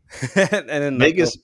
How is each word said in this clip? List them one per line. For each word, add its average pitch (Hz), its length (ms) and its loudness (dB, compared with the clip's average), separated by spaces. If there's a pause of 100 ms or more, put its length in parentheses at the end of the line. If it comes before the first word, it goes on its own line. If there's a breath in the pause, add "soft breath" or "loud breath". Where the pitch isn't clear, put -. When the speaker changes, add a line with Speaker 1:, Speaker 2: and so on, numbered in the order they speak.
Speaker 1:
<laughs> - 260 -12
And 190 340 0
then, 143 300 -2
like, 143 100 6
Speaker 2:
Vegas, 165 340 0